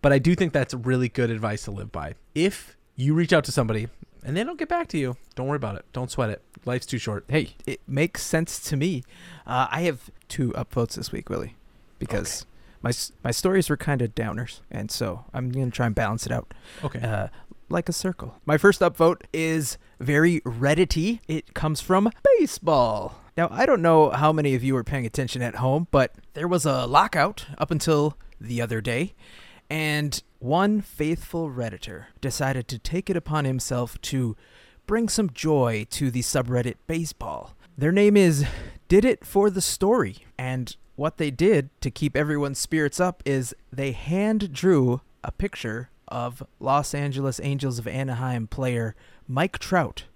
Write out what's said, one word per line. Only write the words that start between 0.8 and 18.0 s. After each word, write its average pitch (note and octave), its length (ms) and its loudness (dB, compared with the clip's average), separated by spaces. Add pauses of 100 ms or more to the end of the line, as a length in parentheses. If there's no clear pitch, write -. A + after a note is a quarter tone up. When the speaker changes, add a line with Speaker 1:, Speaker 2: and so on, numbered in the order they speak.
Speaker 1:
good A#2 220 0
advice G#2+ 340 -4
to A2+ 60 -10
live G2+ 220 -10
by. D2+ 220 -8 (200)
If - 420 -2 (200)
you C3+ 180 2
reach E3 180 2
out D#3 120 6
to - 80 -8
somebody A2 340 0 (380)
and C#3 120 -4
they G3 60 -2
don't D4+ 160 -8
get D#4 100 -6
back F4 200 -2
to E3+ 100 -4
you, B2+ 180 -2 (200)
don't B2+ 100 -6
worry C#3+ 100 -2
about G#2+ 200 -6
it. - 160 -14
Don't B2 180 -6
sweat A#2 200 -2
it. - 120 -8 (220)
Life's B2 220 -4
too B2+ 120 -4
short. G#2+ 300 -6
Speaker 2:
Hey, C#3 220 0 (160)
it C3+ 200 -8
makes C#3+ 380 -2
sense - 340 -2 (120)
to D3+ 60 -2
me. C#3 280 -2 (420)
Uh, B2+ 240 0
I D#3+ 120 -2
have D#3+ 280 -2 (160)
two B2+ 260 -2
upvotes - 420 -4
this - 180 -8
week, - 180 -8
Willie, - 240 -6 (460)
because - 420 -6
Speaker 1:
Okay. - 60 -20 (340)
Speaker 2:
my A#2 80 -2
s-, - 220 -6 (100)
my B2+ 80 -4
stories F#3 400 0
were C#3+ 60 2
kinda B2+ 320 -2
downers, A2+ 520 -6 (120)
and G#2+ 180 -8
so A2 420 -6
I'm B2+ 200 -6
gonna B2+ 180 -2
try A#2+ 160 0
and A2 80 0
balance A2 320 -2
it - 60 -6
out. A#2+ 200 -6 (300)
Speaker 1:
Okay. C3+ 180 -6
Speaker 2:
Uh, G#2+ 280 -4 (400)
like E3+ 200 -2
a F3 40 -4
circle. - 520 -8